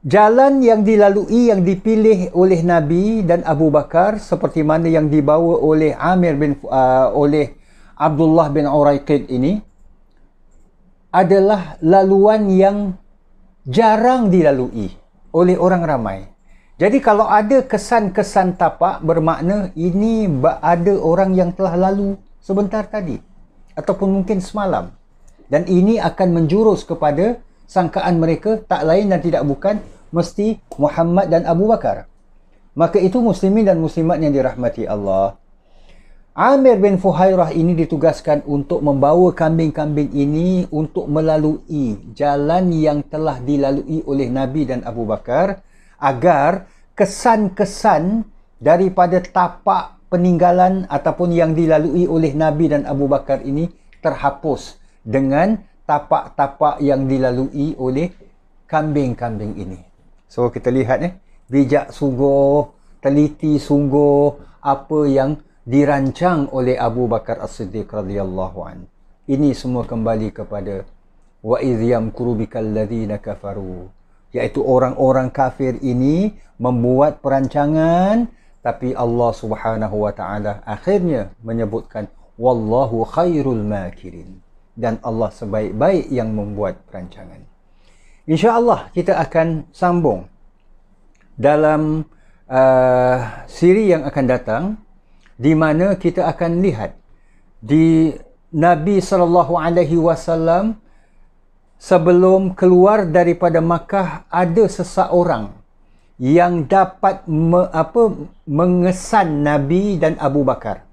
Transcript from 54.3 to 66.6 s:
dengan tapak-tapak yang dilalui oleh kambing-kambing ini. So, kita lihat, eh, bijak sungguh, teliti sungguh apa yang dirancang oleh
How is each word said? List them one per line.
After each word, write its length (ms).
dengan 560
tapak-tapak 960
yang 240
dilalui 720
oleh 320
kambing-kambing 880
ini. 260
So, 240
kita 240
lihat, 320
eh, 80
bijak 480
sungguh, 800
teliti 600
sungguh 720
apa 420
yang 320
dirancang 880
oleh 240